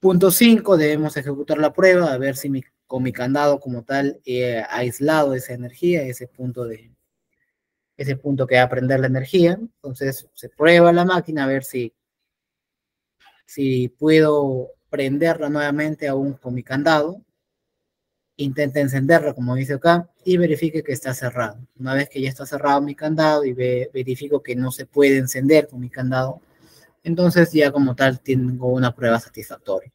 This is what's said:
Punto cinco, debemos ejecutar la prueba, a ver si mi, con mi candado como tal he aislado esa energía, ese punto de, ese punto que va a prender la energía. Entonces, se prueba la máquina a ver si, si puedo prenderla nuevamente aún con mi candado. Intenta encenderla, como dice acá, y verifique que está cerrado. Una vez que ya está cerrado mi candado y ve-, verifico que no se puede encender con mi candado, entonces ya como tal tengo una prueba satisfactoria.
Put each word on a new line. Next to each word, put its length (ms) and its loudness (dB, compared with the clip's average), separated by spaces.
Punto 300 4
cinco, 460 4
debemos 380 0
ejecutar 440 -6
la 120 2
prueba, 400 4
a 60 -4
ver 180 -4
si 140 -8
mi, 140 -4
con 160 -4
mi 100 -4
candado 460 0
como 240 -10
tal 420 -4
he 420 -2
aislado 680 0
esa 180 -8
energía, 480 -4
ese 260 -10
punto 380 -10
de, 260 -14
ese 200 -6
punto 320 -4
que 80 2
va 80 6
a 60 2
prender 300 0
la 60 0
energía. 560 2
Entonces, 720 -10
se 160 -20
prueba 420 6
la 140 2
máquina 380 -2
a 40 -2
ver 160 -2
si, 300 -8
si 440 -2
puedo 840 2
prenderla 600 -2
nuevamente 580 -4
aún 260 -4
con 220 -10
mi 80 -8
candado. 580 0
Intenta 420 -4
encenderla, 560 2
como 180 -4
dice 200 -4
acá, 360 2
y 100 2
verifique 460 0
que 120 -6
está 200 -6
cerrado. 460 -6
Una 160 -6
vez 160 -2
que 100 -10
ya 100 -4
está 180 -12
cerrado 340 0
mi 140 -6
candado 500 0
y 80 -2
ve-, 400 -2
verifico 480 -4
que 140 -8
no 160 -4
se 160 -14
puede 300 4
encender 500 2
con 120 -16
mi 120 -10
candado, 500 -4
entonces 480 2
ya 200 4
como 240 0
tal 240 0
tengo 480 -2
una 260 0
prueba 260 0
satisfactoria. 760 -10